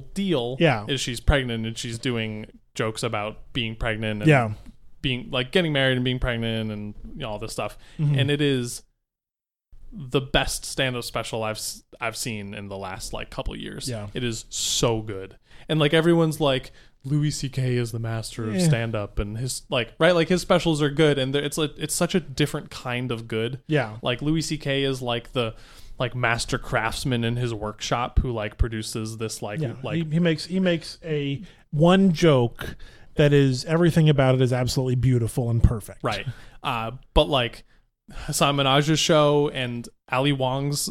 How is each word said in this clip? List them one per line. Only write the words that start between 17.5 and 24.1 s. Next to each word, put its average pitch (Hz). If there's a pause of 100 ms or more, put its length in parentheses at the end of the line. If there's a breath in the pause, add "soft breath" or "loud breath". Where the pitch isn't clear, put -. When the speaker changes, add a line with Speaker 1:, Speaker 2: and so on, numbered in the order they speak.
Speaker 1:
is 120
the 113
master 113
of 214
Speaker 2:
Yeah. 180
Speaker 1:
stand-up," 113
and 104
his, 127
like, 123
right, 170
like, 165
his 180
specials 165
are 147
good, 147
and 131
they're, 143
it's, 147
like, 151
it's 156
such 175
a 190
different 147
kind 123
of 117
good. 117
Speaker 2:
Yeah. 120
Speaker 1:
Like, 123